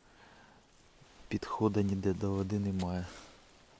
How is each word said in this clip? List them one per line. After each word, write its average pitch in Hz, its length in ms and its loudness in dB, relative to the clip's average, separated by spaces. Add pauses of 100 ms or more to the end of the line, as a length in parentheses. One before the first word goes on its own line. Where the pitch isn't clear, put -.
(1300)
підходу 104 540 2
ніде 98 320 2
до 98 180 -2
води 98 280 0
немає. 90 480 0 (720)